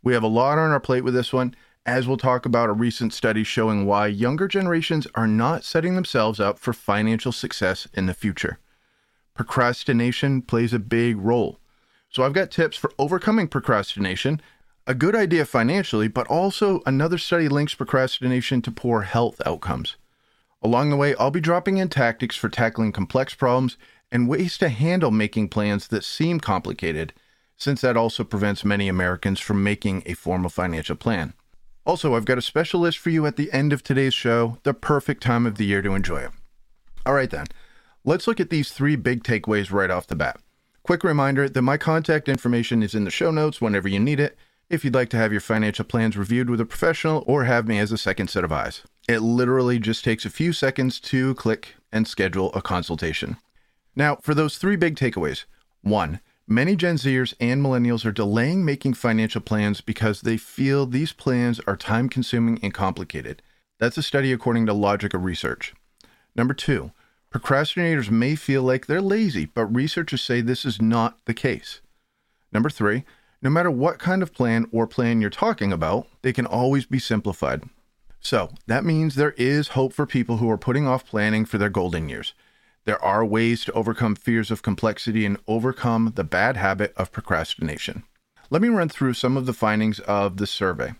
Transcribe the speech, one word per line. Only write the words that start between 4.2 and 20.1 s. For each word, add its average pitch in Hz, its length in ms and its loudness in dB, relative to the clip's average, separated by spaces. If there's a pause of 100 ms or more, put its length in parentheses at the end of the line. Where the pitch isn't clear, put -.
generations 170 680 0
are 113 100 2
not 113 380 2
setting 170 320 0
themselves 113 440 0
up 101 200 0
for 120 140 -4
financial 110 580 0
success - 600 -4
in 95 140 -2
the 92 80 0
future. - 460 -4 (760)
Procrastination 123 1080 0
plays 117 300 0
a 123 40 0
big 117 400 0
role. 110 400 0 (500)
So - 140 -2
I've 139 120 2
got 180 180 0
tips 165 260 0
for - 220 -4
overcoming 180 480 2
procrastination, 104 920 -2 (440)
a 131 80 -2
good 156 220 2
idea 175 280 4
financially, 120 640 2
but 113 200 -2
also 190 580 2
another 147 320 2
study 165 320 0
links 143 240 0
procrastination 127 880 0
to 120 100 -4
poor 113 300 0
health 117 420 0
outcomes. 80 520 -4 (680)